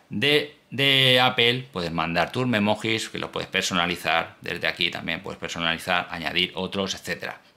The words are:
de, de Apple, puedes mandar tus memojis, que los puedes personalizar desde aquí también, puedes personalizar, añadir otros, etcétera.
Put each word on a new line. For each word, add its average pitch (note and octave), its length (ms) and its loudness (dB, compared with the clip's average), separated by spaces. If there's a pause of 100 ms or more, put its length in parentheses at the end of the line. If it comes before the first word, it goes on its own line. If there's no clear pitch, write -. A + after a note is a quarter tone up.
de, C#3+ 480 0 (140)
de C3+ 480 6
Apple, B2+ 520 4
puedes E2+ 200 -4
mandar E2+ 400 0
tus B2+ 160 0
memojis, A2 600 0
que F2 100 -8
los D#2+ 100 -6
puedes E2+ 200 -6
personalizar F2 920 0
desde F2 260 -6
aquí E2+ 220 -2
también, E2 320 -6
puedes - 180 -12
personalizar, E2+ 680 -2
añadir F2 460 -2
otros, F#2+ 400 -4
etcétera. - 440 -8 (180)